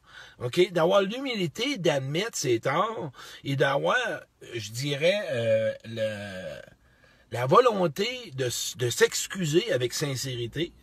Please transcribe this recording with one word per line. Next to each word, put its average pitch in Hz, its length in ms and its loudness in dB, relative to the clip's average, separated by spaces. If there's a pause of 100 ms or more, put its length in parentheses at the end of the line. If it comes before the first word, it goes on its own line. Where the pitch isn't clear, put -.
(400)
OK ? 175 320 2
D'avoir 180 300 4
l'humilité 233 760 -2
d'admettre 156 600 0
ses 123 240 0
torts 180 500 -2 (320)
et 135 140 -2
d'avoir, 147 400 2 (560)
je 107 180 -8
dirais, 147 600 0
euh, 110 420 2 (100)
le, 101 800 -6 (680)
la 120 160 -2
volonté 208 920 4
de 127 80 0
s-, - 320 -4
de 123 120 0
s'excuser 190 840 2
avec 123 180 0
sincérité, 131 800 -4 (120)